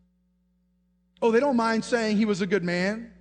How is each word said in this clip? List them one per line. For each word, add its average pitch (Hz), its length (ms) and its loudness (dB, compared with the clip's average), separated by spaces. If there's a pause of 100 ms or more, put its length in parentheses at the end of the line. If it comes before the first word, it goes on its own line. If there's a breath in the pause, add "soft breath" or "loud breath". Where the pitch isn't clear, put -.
(1200)
Oh, 233 80 4
they 220 100 4
don't 277 180 0
mind 226 280 0
saying 220 320 0
he 220 80 2
was 208 160 0
a 208 60 -2
good 190 160 0
man. 185 580 -4